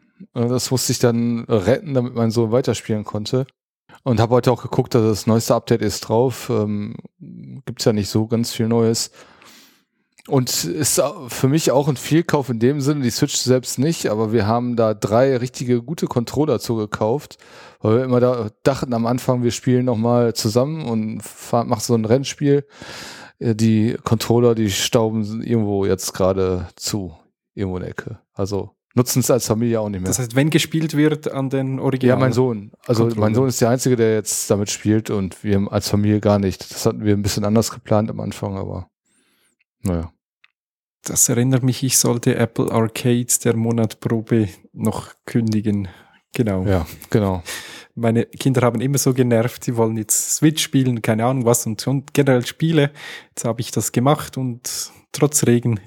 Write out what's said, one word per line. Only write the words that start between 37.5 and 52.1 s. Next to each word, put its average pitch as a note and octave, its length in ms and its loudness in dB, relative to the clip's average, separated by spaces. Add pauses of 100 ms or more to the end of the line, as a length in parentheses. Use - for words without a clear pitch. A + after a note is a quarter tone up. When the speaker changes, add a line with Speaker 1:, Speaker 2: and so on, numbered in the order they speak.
Speaker 1:
geplant A2 360 0
am G#2+ 120 -8
Anfang, G#2 360 -6
aber F#2+ 320 -8 (960)
naja. E2+ 280 -4 (920)
Speaker 2:
Das - 260 0
erinnert B2 360 2
mich, B2+ 180 0
ich C3 160 0
sollte A#2+ 380 0
Apple - 340 -2
Arcade A#2 560 0 (160)
der A#2 140 0
Monatprobe A2+ 920 0 (240)
noch - 360 -4 (180)
kündigen. G#2+ 640 0 (460)
Genau. G2 300 0
Speaker 1:
Ja, F#2 220 0 (240)
genau. G2 320 0 (540)
Speaker 2:
Meine A#2 300 0
Kinder B2 360 0
haben A#2+ 180 2
immer C3+ 180 -2
so C3+ 140 2
genervt, A#2+ 520 0
sie B2 120 -4
wollen A2+ 200 0
jetzt - 400 -2
Switch D#3 260 2
spielen, B2+ 400 0
keine A2 220 0
Ahnung B2+ 200 0
was A#2 220 2
und A2 160 -4
schon C3+ 300 -2